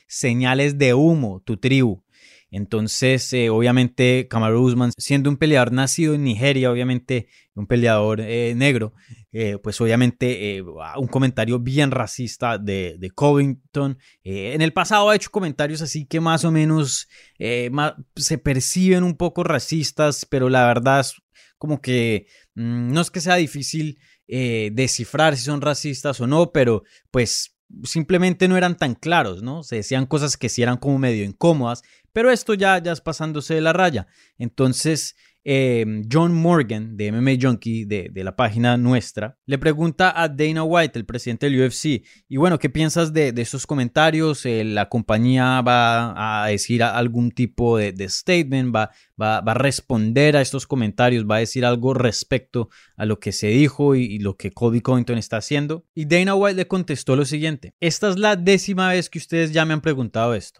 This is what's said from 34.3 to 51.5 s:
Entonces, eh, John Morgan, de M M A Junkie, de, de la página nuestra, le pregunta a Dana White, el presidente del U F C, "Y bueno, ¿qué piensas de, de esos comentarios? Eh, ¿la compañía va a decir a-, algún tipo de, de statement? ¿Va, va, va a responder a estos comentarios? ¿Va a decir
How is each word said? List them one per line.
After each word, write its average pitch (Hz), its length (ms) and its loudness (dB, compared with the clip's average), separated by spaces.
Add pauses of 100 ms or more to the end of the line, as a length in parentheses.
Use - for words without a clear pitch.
Entonces, 131 800 -2 (340)
eh, 131 360 2 (260)
John 170 240 4
Morgan, 113 640 0
de 104 100 -4
M 107 120 -2
M 135 120 2
A 131 80 2
Junkie, 113 460 -2
de, 101 260 -6
de 95 140 -10
la 95 100 -8
página 120 400 2
nuestra, 123 720 -2
le 139 120 -4
pregunta 160 540 0 (100)
a 165 60 0
Dana 156 380 -2
White, 160 340 0
el 107 60 -8
presidente 120 400 -6
del 135 160 2
U - 20 6
F 127 100 0
C, 139 300 -4 (240)
"Y - 80 -8
bueno, 165 240 2
¿qué 147 100 -2
piensas 156 440 0
de, 151 180 2
de 120 120 -4
esos 123 220 -8
comentarios? 156 800 0
Eh, 113 200 -2
¿la 104 240 -2
compañía 127 720 2
va 117 800 0
a 107 40 0
decir 113 360 0
a-, 113 140 0
algún 120 340 -2
tipo 120 460 0
de, 104 160 -2
de 95 160 -8
statement? 135 640 0
¿Va, 107 160 -2 (300)
va, 110 180 0
va 110 140 -2
a 113 40 0
responder 127 800 2
a 143 60 4
estos 131 260 -4
comentarios? 120 560 0
¿Va 107 140 0
a - 20 2
decir 117 240 -2